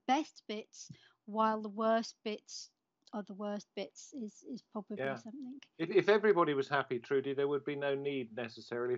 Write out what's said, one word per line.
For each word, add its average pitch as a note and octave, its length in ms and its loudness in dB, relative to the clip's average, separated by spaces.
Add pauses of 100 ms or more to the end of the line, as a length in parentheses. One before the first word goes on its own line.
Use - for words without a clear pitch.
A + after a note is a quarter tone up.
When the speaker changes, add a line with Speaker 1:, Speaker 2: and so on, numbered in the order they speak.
Speaker 1:
best D4 400 2
bits - 440 -10 (360)
while A3 360 2
the G#3+ 60 -6
worst A3 540 2
bits - 480 -8 (420)
are G#3+ 100 -6
the G3 120 -12
worst G#3 400 -6
bits - 380 -10
is, A3+ 400 -10
is A3 100 -10 (100)
probably G#3 260 -8
Speaker 2:
Yeah. C3+ 180 -2
Speaker 1:
something. B3+ 420 -12 (200)
Speaker 2:
If, E3 120 -2
if G3 180 6
everybody F#3+ 440 6
was C3+ 160 0
happy, C3+ 300 0
Trudy, C3+ 340 0
there C#3 160 2
would C#3 160 0
be D3 120 -4
no C#3 180 0
need C#3 420 -4
necessarily A#2+ 600 -4